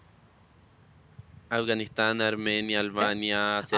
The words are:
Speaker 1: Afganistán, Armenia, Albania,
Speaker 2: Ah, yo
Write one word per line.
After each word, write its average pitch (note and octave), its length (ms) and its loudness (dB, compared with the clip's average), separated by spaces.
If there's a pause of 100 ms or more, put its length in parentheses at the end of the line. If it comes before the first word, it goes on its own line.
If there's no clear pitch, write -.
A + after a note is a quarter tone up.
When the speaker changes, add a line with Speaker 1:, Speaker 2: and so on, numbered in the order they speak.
(1500)
Speaker 1:
Afganistán, A2+ 680 0
Armenia, G#2+ 600 0
Albania, G#2 760 0
Speaker 2:
Ah, - 20 0
yo G2 40 -8 (140)